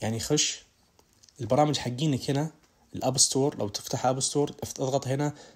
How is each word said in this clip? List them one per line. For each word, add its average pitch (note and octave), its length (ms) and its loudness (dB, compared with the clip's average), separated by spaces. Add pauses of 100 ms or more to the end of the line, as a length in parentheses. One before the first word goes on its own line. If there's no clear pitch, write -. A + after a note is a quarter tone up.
يعني A2 180 -2
خش - 400 0 (800)
البرامج C3 360 4
حقينك B2 520 -2
هنا، D3 220 0 (440)
الأب C3 220 0
ستور، C#3 400 2
لو G#2+ 100 -2
تفتح - 380 -4
أب C3 140 2
ستور، C#3+ 320 0 (120)
اف-، - 180 -8
اضغط C3 260 0
هنا، D3 260 -2 (220)